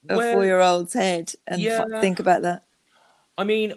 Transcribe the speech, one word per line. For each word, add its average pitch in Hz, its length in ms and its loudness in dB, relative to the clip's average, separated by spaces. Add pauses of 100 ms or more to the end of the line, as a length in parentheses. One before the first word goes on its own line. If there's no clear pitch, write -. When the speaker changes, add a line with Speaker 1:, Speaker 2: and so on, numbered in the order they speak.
Speaker 1:
a - 100 0
Speaker 2:
Well, 233 160 0
Speaker 1:
four-year-old's 185 600 2
head 185 400 -2 (140)
and 180 120 -4
Speaker 2:
Yeah. 220 320 0
Speaker 1:
f-, 220 80 -8
think 190 200 0
about 180 240 2
that? 175 220 -4 (760)
Speaker 2:
I 190 40 -2
mean, 214 340 -2